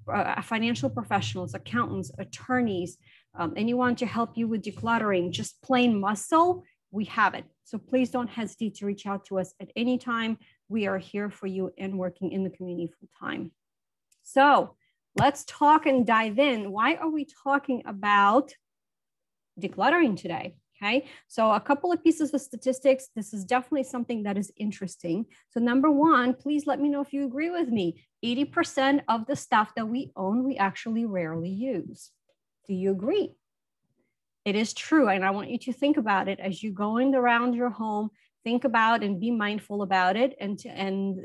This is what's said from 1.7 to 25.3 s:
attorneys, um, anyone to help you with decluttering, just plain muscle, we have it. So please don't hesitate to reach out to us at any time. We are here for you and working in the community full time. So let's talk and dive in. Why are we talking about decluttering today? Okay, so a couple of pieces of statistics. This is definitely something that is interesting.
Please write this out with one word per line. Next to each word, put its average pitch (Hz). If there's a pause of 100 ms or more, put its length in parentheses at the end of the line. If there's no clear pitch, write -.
attorneys, 196 (380)
um, 170
anyone 240
to 247
help 233
you 233
with 214
decluttering, 208
just 180
plain 247
muscle, 330 (280)
we 202
have -
it. - (180)
So -
please 254
don't 240
hesitate 214
to 202
reach 202
out 196
to 196
us 185
at 180
any 247
time. 226 (300)
We 208
are 196
here 202
for 196
you 185
and 190
working 180
in 190
the 185
community 175
full - (100)
time. - (720)
So 269 (440)
let's 277
talk 302
and 262
dive 220
in. 226
Why 226
are 320
we 302 (160)
talking 269
about 208 (1040)
decluttering 226
today? - (220)
Okay, 226 (200)
so 220
a 208
couple 285
of 339
pieces 320
of 277
statistics. 262
This 214
is 196
definitely 254
something 240
that 202
is 202
interesting. 196 (260)